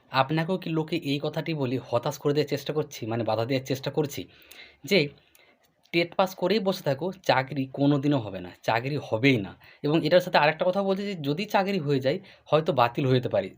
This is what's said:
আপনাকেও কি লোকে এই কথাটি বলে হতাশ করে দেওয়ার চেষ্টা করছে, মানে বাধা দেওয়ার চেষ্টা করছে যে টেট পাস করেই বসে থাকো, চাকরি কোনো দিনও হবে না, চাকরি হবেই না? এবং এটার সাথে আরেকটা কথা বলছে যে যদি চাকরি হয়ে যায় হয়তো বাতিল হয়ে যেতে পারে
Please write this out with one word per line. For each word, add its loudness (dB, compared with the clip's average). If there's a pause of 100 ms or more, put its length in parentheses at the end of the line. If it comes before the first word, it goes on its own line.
(120)
আপনাকেও 0
কি -10
লোকে -2
এই -2
কথাটি -4
বলে -2
হতাশ -2
করে 0
দেওয়ার 0
চেষ্টা -4
করছে, -6
মানে -2
বাধা 0
দেওয়ার -2
চেষ্টা -6
করছে -4 (640)
যে 2 (960)
টেট 2
পাস 2
করেই 0
বসে -2
থাকো, -2 (160)
চাকরি 0 (100)
কোনো 4
দিনও 2
হবে -8
না, -12 (140)
চাকরি -2
হবেই 4
না? -4 (320)
এবং 2
এটার 4
সাথে 2
আরেকটা 4
কথা 2
বলছে -2
যে -6
যদি -2
চাকরি 0
হয়ে 0
যায় 0 (280)
হয়তো 2
বাতিল 2
হয়ে 4
যেতে -4
পারে 0